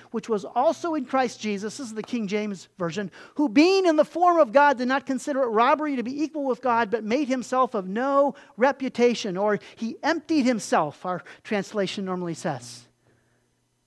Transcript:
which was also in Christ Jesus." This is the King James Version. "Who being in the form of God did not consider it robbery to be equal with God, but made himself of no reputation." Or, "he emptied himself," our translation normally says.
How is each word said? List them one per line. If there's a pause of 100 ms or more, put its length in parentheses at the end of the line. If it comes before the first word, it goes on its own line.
(120)
which
was
also
in
Christ
Jesus."
This
is
the
King
James (100)
Version. (240)
"Who
being
in
the
form
of
God
did
not
consider
it
robbery
to
be
equal
with
God,
but
made
himself
of
no (200)
reputation."
Or, (180)
"he
emptied
himself,"
our (200)
translation
normally
says. (1000)